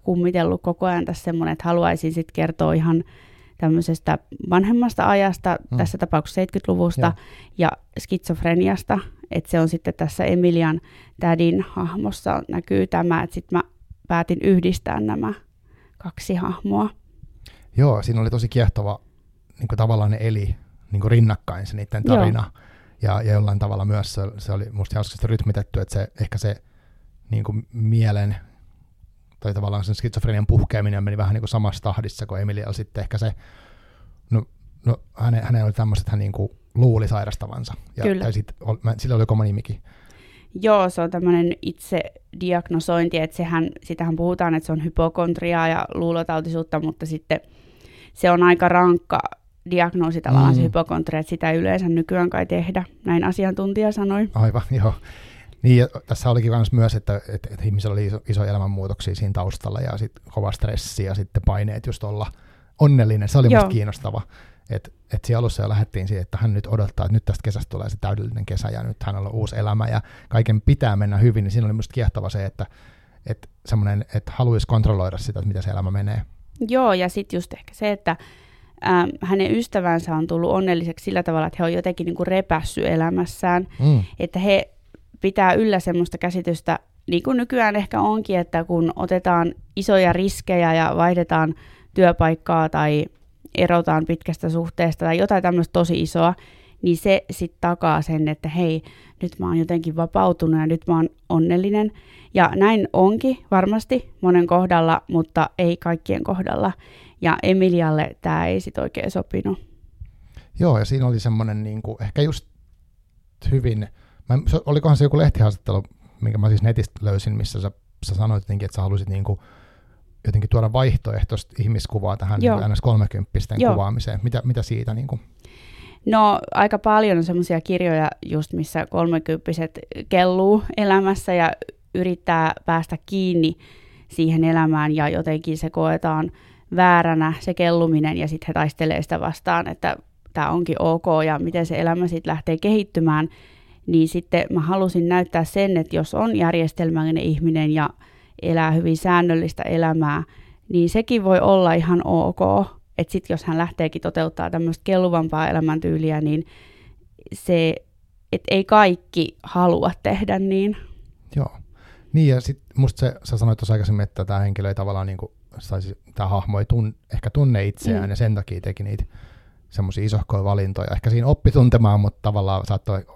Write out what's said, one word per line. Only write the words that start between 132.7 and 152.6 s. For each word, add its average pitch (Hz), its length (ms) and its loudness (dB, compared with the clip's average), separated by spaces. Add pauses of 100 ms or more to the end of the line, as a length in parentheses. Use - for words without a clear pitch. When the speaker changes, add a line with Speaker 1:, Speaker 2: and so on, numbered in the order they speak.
Speaker 1:
kiinni 175 520 0 (500)
siihen 160 360 2
elämään, 160 520 2
ja 151 140 0
jotenkin 160 480 -4
se 160 120 -6
koetaan 160 600 -2 (440)
vääränä, 165 640 4
se 185 140 -4
kelluminen, 170 640 2
ja 160 100 -4
sit 156 200 -8
he 165 60 -4
taistelee 156 480 -2
sitä 165 180 -4
vastaan, 170 480 -4
että - 280 -4 (380)
tää 151 180 -2
onkin 165 300 -2
ok, 165 240 0 (200)
ja 151 140 0
miten 170 260 -2
se 165 160 -2
elämä 165 260 0
sit 165 200 -6
lähtee 156 300 -2
kehittymään. 165 720 0 (560)
Niin 160 220 4
sitten 170 420 -2
mä 185 100 -2
halusin 175 500 0
näyttää 175 340 0
sen, 196 340 0
että 160 180 -2
jos 160 180 -4
on 220 220 0
järjestelmällinen 165 880 0
ihminen 156 480 0
ja 151 180 0 (520)
elää 165 300 2
hyvin 165 260 2
säännöllistä 175 640 0
elämää, 160 600 0 (460)
niin 170 200 2
sekin 220 340 0
voi 190 160 6
olla 185 340 4
ihan 170 300 2
ok. 175 360 0 (580)